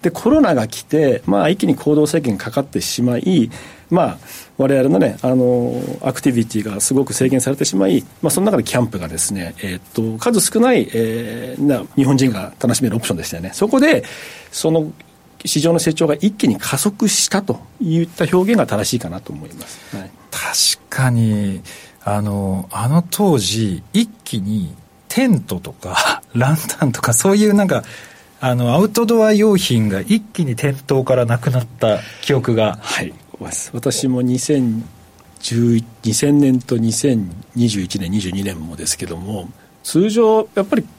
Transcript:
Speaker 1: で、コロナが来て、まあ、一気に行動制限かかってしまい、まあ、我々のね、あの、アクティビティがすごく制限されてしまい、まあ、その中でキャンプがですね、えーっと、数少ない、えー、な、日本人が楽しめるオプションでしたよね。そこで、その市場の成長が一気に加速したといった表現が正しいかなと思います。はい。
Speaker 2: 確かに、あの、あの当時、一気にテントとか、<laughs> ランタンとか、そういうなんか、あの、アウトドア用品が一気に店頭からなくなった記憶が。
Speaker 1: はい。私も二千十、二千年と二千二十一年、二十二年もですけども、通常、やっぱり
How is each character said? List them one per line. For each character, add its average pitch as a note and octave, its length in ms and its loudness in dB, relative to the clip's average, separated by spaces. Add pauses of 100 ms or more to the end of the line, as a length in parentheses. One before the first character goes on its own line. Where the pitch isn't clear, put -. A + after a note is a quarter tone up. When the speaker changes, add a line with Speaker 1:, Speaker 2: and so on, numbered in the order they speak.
Speaker 1:
で、 E3+ 80 0
コ - 180 -2
ロ D4+ 140 6
ナ F3+ 120 4
が A2+ 140 0
来 - 140 -12
て、 D3+ 420 2
ま F#2+ 200 2
あ、 D3+ 40 4
一 G3 80 2
気 G3 100 0
に D3+ 80 2
行 D3+ 200 0
動 D3+ 120 4
制 E3 140 0
限 A#2+ 160 -2
か - 140 -10
か C#3 100 -2
っ C3+ 40 -4
て G2 180 -6
し - 180 -6
ま B2 160 2
い、 B2+ 340 2 (380)
ま E3+ 140 2
あ、 G2+ 160 -2 (400)
我 C3+ 180 2
々 C3 140 4
の F3+ 80 4
ね、 B2 240 2
あ B2+ 120 2
の、 B2 460 2 (220)
ア B2+ 100 -2
ク - 100 -10
テ C#3+ 80 2
ィ B2 40 -2
ビ A2+ 100 2
テ A2+ 140 -4
ィ G#2 40 -2
が G2+ 180 -8
す - 120 -2
ご C3+ 100 4
く - 120 -4
制 C3 160 2
限 C3 100 2
さ C3 100 -2
れ C#3 60 -2
て - 80 -2
し - 120 -2
ま F#2+ 120 2
い、 - 160 2 (160)
ま D#3+ 80 0
あ、 - 20 2
そ F3+ 120 0
の - 20 2
中 G3+ 140 2
で G#2+ 40 0
キ - 140 -4
ャ A#2+ 60 2
ン A2+ 60 0
プ G#2 100 -8
が E2+ 100 -8
で D#2+ 80 -10
す - 160 -4
ね、 F2+ 300 -8
え F#2+ 140 -6
ー - 20 -12
っ - 40 -14 (120)
と、 A2+ 240 -4
数 A3+ 220 0
少 - 200 0
な B3 140 4
い、 B2 180 2
え A#2 680 -4
ー、 C#3+ 40 -2
な、 C3+ 200 2 (140)
日 C#3 80 4
本 C3+ 140 4
人 C3 120 4
が F#2+ 300 -6
楽 A#2+ 140 0
し - 80 -2
め A#2 80 2
る G#2+ 60 -2
オ A#2 40 -2
プ - 60 -10
シ - 60 -4
ョ - 20 0
ン - 20 -4
で D#2+ 80 -8
し - 60 -10
た E2 80 -10
よ E2+ 40 -8
ね。 F#2 120 -10
そ G#3+ 140 0
こ C4 120 4
で、 D4+ 240 4 (460)
そ - 200 -2
の D#3 220 0 (540)
市 - 140 0
場 E3+ 120 2
の E3+ 60 2
成 E3+ 160 0
長 E3 120 2
が D3 80 2
一 G3 180 0
気 - 140 -2
に A2+ 120 2
加 - 180 -4
速 G#3 320 0
し - 200 0
た G3+ 120 0
と - 200 -4 (200)
い E3 220 2
っ E3 40 0
た E3+ 240 -4
表 F#3 220 4
現 A3 60 4
が C#3 80 2
正 G#2 240 -2
し B2 60 -2
い - 40 -2
か F2 80 -10
な F2+ 120 -10
と - 120 -14
思 D2+ 140 -14
い - 80 -20
ま - 120 -18
す。 - 300 -16
は F#2+ 80 -12
い。 F#2 60 -18 (200)
Speaker 2:
確 - 580 -2
か C3 220 0
に、 G#2 500 0 (440)
あ G#2 180 0
の、 G2 480 -2
あ G#2+ 180 -4
の E3+ 220 4
当 F3+ 280 2
時、 G2+ 440 -2 (100)
一 A3 160 2 (160)
気 A2 160 -6
に G3+ 340 -4 (340)
テ C4 180 2
ン F3+ 140 4
ト F2+ 200 -6
と - 120 -12
か、 - 560 -4
<laughs> - 40 -20
ラ B2+ 200 2
ン D#3+ 40 4 (220)
タ D3+ 80 2
ン A#2+ 60 0
と - 100 -8
か、 B2 100 2
そ G3 200 2
う G#3 40 4
い G#3 100 4
う G#3 60 4
な G3+ 120 4
ん - 20 2
か、 B2 160 0 (580)
あ B2+ 140 0
の、 A#2+ 180 2
ア D3 60 4
ウ G#3 100 4
ト A#3 160 0
ド A3 220 4
ア G#3+ 80 4
用 G#3 220 4
品 A2+ 320 2
が F#2+ 120 -2
一 G#3+ 200 2
気 - 260 -4
に A#2 100 -2
店 C#3 180 -2
頭 C3+ 300 0
か B2+ 120 4
ら A#2+ 100 2
な A#2 120 0
く - 120 -2
な B2 100 2
っ A#2+ 60 -8
た G#2+ 320 0 (240)
記 D3 100 -2
憶 B2 220 0
が。 G#2+ 260 0
Speaker 1:
は - 220 -6
い。 - 100 -8 (600)
私 B2+ 340 -4
も B2+ 160 0
二 B2+ 160 0
千 A#2+ 460 0 (560)
十、 A#2 420 2 (220)
二 A2+ 100 0
千 D3 240 2
年 C3 220 4
と B2 160 -2
二 A2+ 160 0
千 A2+ 360 0 (280)
二 A#2+ 120 2
十 G2+ 120 -2
一 F#2 180 -6
年、 F2 100 -4
二 G#2 120 0
十 F#2 100 -6
二 G2 140 -4
年 F#2+ 120 -8
も D#2 200 -12
で D#2 100 -10
す - 100 -4
け F2+ 100 -8
ど E2+ 100 -10
も、 F#2 320 -10 (340)
通 G3 280 2
常、 A3 440 4
や G3+ 80 0
っ - 40 0
ぱ C#4+ 100 0
り - 80 0 (140)